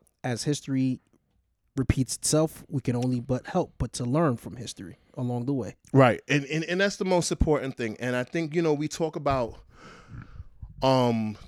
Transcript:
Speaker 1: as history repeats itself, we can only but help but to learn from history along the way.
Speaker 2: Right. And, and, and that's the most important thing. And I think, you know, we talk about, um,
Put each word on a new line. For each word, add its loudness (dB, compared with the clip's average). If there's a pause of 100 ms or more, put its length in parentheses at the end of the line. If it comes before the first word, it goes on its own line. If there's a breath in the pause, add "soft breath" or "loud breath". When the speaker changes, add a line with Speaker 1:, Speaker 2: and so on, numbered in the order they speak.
(240)
Speaker 1:
as -4
history 0 (760)
repeats 0
itself, 0
we -4
can -2
only 0
but -4
help -2
but -4
to -6
learn 2
from -14
history -12 (160)
along -4
the 0
way. -4 (180)
Speaker 2:
Right. 8
And, 2
and, -2
and -2
that's 0
the -2
most 2
important 0
thing. -4
And -2
I 0
think, -4
you 0
know, 4
we -2
talk -4
about, -2 (1300 loud breath)
um, 4 (120)